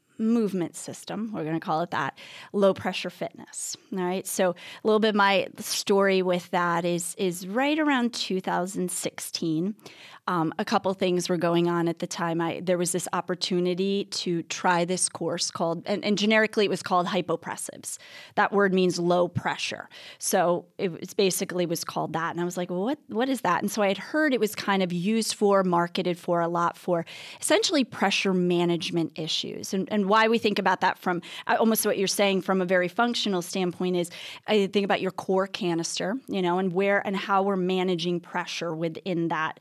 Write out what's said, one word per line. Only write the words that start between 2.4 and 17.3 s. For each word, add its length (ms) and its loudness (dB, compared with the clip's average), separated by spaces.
low 200 6
pressure 360 -6
fitness. 680 -10
All 80 -4
right. 260 -2
So 260 2
a 360 -8
little 120 6
bit 160 4
my 320 4
story 640 2
with 300 0
that 340 2
is, 320 -2
is 300 -2
right 300 0
around 360 2
two 260 -2
thousand 520 -2
sixteen, 840 -4
um, 320 0
a 60 -2
couple 280 0
things 340 0
were 100 0
going 300 2
on 200 0
at 120 -2
the 80 -4
time. 320 -4
I, 240 -4
there 140 2
was 140 0
this 200 -2
opportunity 960 -2
to 380 -4
try 420 0
this 240 0
course 400 -4
called, 380 -2
and, 180 -2
and 120 2
generically 480 2
it 40 2
was 140 -2
called 240 2
hypopressives. 920 -6